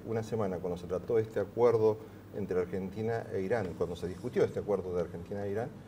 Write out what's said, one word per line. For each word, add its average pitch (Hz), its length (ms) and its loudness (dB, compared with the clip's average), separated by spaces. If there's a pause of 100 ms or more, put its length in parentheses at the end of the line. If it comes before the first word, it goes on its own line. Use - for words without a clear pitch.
una 110 160 -2
semana, 107 340 0
cuando 87 200 -4
se 90 100 -10
trató 92 320 2
este 110 200 0
acuerdo 110 580 6 (380)
entre 92 260 0
Argentina 95 720 -2
e 98 100 0
Irán, 95 360 0
cuando 87 180 0
se 87 120 -4
discutió 104 360 0
este 120 160 0
acuerdo 92 360 0
de 87 60 2
Argentina 87 440 -6
e 101 60 -2
Irán, 113 180 -2 (180)